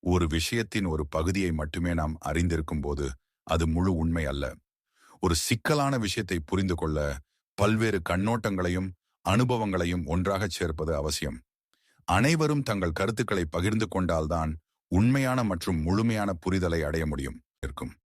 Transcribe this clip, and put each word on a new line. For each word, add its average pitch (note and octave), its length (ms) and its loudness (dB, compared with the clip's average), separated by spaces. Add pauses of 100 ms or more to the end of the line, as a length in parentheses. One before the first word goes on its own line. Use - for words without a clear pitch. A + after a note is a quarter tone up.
ஒரு F2 240 4
விஷயத்தின் G2 600 -2
ஒரு D#2 220 0
பகுதியை F2+ 440 0
மட்டுமே D#2+ 420 -2
நாம் D#2+ 260 0
அறிந்திருக்கும் D#2 600 -2
போது C#2+ 260 -4 (400)
அது E2 200 2
முழு F2+ 300 2
உண்மை E2 300 0
அல்ல. C#2 180 -4 (760)
ஒரு G#3+ 140 4
சிக்கலான C#3 640 0
விஷயத்தை G2 400 -2
புரிந்து F#2+ 360 0
கொள்ள D#2 240 -2 (600)
பல்வேறு G#2+ 500 2
கண்ணோட்டங்களையும் F#2+ 800 0 (360)
அனுபவங்களையும் F#2 840 2
ஒன்றாகச் F#2 520 0
சேர்ப்பது D#2+ 380 -2
அவசியம். C#2+ 420 -4 (680)
அனைவரும் D3 580 2
தங்கள் F#2 380 0
கருத்துக்களை G#2 440 0
பகிர்ந்து G#2 440 0
கொண்டால்தான் D#2+ 640 0 (400)
உண்மையான B2+ 520 4
மற்றும் F2+ 380 0
முழுமையான G#2 500 2
புரிதலை F2 500 0
அடைய D#2 240 0
முடியும் C#2 340 -4 (200)
இருக்கும். C2+ 320 -8 (120)